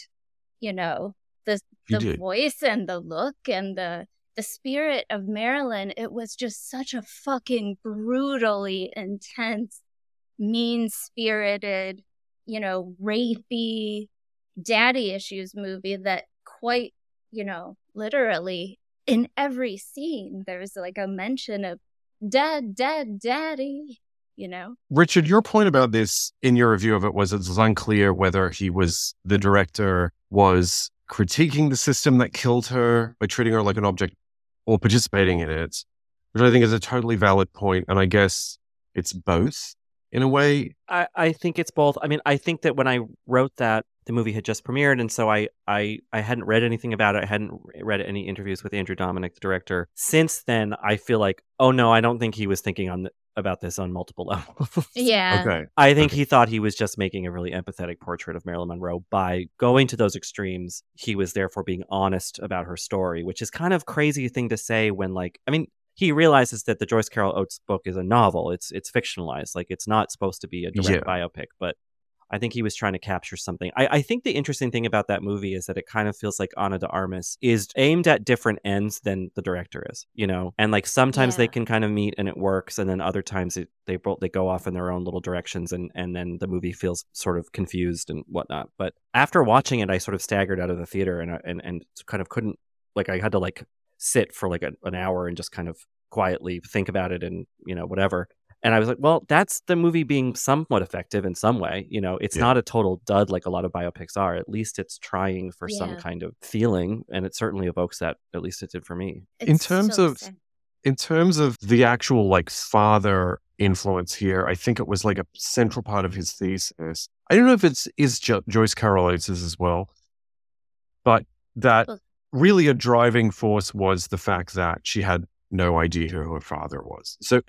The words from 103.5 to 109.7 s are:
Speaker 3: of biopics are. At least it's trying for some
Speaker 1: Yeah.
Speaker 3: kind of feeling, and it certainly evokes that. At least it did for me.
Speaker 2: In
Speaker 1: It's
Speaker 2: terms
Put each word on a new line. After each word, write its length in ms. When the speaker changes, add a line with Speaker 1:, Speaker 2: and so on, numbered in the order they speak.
Speaker 3:
of 60
biopics 440
are. 200
At 120
least 300
it's 220
trying 520
for 160
some 240
Speaker 1:
Yeah. 40
Speaker 3:
kind 260
of 220
feeling, 680
and 140
it 100
certainly 300
evokes 340
that. 180
At 80
least 180
it 80
did 160
for 100
me. 280
Speaker 2:
In 160
Speaker 1:
It's 100
Speaker 2:
terms 300